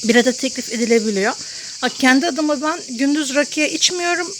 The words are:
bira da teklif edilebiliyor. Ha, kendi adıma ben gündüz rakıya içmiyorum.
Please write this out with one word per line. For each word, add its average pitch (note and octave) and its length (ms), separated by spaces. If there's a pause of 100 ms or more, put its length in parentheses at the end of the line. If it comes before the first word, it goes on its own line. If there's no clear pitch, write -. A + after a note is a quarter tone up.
bira A#3 220
da B3+ 60
teklif - 420
edilebiliyor. A3 600 (480)
Ha, B3+ 80
kendi C4 380
adıma D4+ 340
ben D#4 180 (100)
gündüz C4+ 460
rakıya D4+ 320
içmiyorum. F4 720